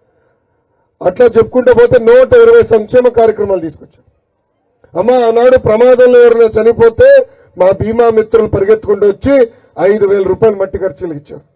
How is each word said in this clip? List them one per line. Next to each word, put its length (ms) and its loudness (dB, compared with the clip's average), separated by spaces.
అట్లా 240 0
చెప్పుకుంటూ 480 0
పోతే 260 2
నూట 340 2
ఇరవై 300 4
సంక్షేమ 440 -2
కార్యక్రమాలు 540 -2
తీసుకొచ్చారు. 460 -18
అమ్మ, 120 -2
ఆనాడు 460 0
ప్రమాదంలో 680 2
ఎవరైనా 240 2
చనిపోతే 480 2
మా 120 0
బీమా 280 -2
మిత్రులు 380 -2
పరిగెత్తుకుంటూ 600 -2
వచ్చి 280 -2
ఐదు 260 -2
వేల 180 -2
రూపాయలు 320 -2
మట్టి 220 -8
ఖర్చులకు 420 -10
ఇచ్చారు. 240 -20